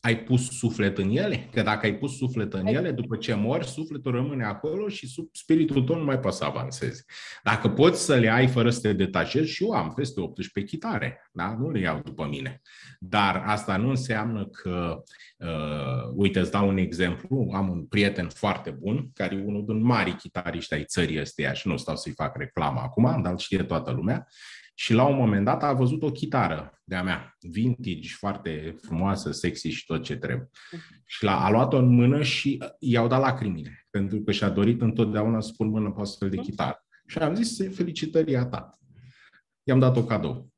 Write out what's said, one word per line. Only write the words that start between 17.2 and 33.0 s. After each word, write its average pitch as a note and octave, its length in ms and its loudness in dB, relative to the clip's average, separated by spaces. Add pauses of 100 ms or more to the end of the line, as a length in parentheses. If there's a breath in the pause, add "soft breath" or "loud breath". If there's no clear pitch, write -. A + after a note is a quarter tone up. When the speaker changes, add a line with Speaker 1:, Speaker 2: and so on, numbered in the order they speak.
Speaker 1:
am F#2+ 160 0
un E2 160 -4
prieten G2 440 0
foarte - 420 -2
bun, G2+ 420 -4
care F#2+ 220 -4
e G2 100 -4
unul G#2 200 -4
din A2 180 0
mari G#2 320 2
chitariști E2+ 580 -8
ai D2+ 120 -4
țării D#2+ 340 0
ăsteia C#2 340 -4
și - 140 -6
nu D#2 100 0
stau D2+ 180 -6
să-i C#2+ 180 -8
fac D2 240 -6
reclamă D2 420 -4
acum, C3 420 2
dar F2+ 100 0
îl F2+ 60 -4
știe - 260 -2
toată D#2 280 -2
lumea. F#2 360 -2 (480 loud breath)
Și - 180 0
la A#2+ 120 8
un C#3 120 4
moment G#2 280 4
dat D3 180 2
a C#3+ 100 2
văzut B2 300 2
o C#3+ 80 0
chitară G#2+ 720 -2
de-a F#2 200 -4
mea, D#2+ 360 -4
vintage, F#2 720 -4
foarte D#2+ 720 -6
frumoasă, F#2+ 500 -2
sexy - 380 -4
și - 160 -8
tot - 180 -4
ce - 120 -8
trebuie. - 340 -6 (560 loud breath)
Și - 180 -8
l-a, G2 220 2
a G2 40 4
luat-o B2+ 280 4
în B2+ 80 6 (100)
mână B2+ 260 6
și - 420 -2 (160)
i-au A#2 280 2